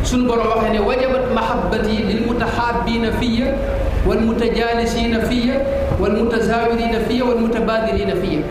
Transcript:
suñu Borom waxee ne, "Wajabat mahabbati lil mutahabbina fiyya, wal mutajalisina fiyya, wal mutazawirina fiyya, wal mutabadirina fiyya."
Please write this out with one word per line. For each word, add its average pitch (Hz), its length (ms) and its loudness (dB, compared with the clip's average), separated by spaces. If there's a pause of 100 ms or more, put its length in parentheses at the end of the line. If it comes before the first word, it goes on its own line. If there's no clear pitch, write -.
suñu 247 220 0
Borom 226 240 2
waxee 220 240 0
ne, 214 80 0
"Wajabat 254 520 0
mahabbati 214 760 0
lil 220 160 0
mutahabbina 233 880 -2 (100)
fiyya, 247 320 0 (520)
wal 208 200 2
mutajalisina 226 1040 0
fiyya, 247 320 0 (400)
wal 208 160 2
mutazawirina 226 880 0
fiyya, 247 200 0
wal 240 120 2
mutabadirina 220 800 0
fiyya." 160 340 0